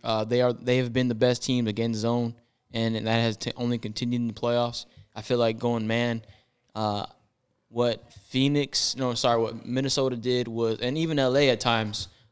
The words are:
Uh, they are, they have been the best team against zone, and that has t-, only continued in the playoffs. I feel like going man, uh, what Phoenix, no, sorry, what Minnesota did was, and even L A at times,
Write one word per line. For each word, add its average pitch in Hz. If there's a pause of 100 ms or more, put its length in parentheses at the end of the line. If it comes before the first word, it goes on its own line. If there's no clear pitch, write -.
Uh, 110
they 120
are, 123
they 123
have 123
been 127
the 120
best 123
team 123
against 113
zone, 117 (380)
and 113
that 110
has 113
t-, -
only 120
continued 120
in 120
the 113
playoffs. 120 (280)
I 104
feel 123
like 113
going 117
man, 117 (520)
uh, 107 (640)
what 117 (160)
Phoenix, 139
no, 127
sorry, 117
what 113
Minnesota 131
did 120
was, 113
and 127
even 160
L 131
A 143
at 113
times, 110 (240)